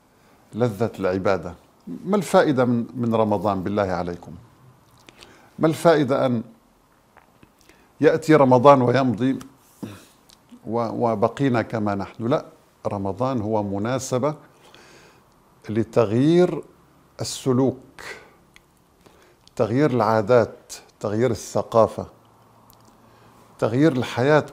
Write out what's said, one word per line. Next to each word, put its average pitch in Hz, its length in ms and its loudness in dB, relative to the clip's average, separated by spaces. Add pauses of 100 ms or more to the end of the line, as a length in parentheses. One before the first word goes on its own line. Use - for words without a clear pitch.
(540)
لذة 107 460 -2
العبادة. 92 540 -2 (520)
ما 190 100 -2
الفائدة 151 500 2
من، 120 280 -2
من 117 220 -2
رمضان 104 480 0
بالله 101 200 -2
عليكم؟ 87 480 -6 (1300)
ما 151 80 2
الفائدة 147 580 2
أن 120 180 -2 (1600)
يأتي 156 340 4
رمضان 131 460 8
ويمضي 123 580 0 (1300)
و-، 113 440 -2
وبقينا 117 500 0
كما 104 340 -4
نحن؟ 98 320 -8
لا، 143 180 -2 (420)
رمضان 104 540 -6
هو 104 220 -4
مناسبة 123 720 -4 (1300)
لتغيير 123 920 2 (580)
السلوك، - 800 -2 (1500)
تغيير 123 360 0
العادات، 110 840 2 (260)
تغيير 113 320 -2
الثقافة، 104 760 -2 (1500)
تغيير 127 320 2
الحياة 127 600 0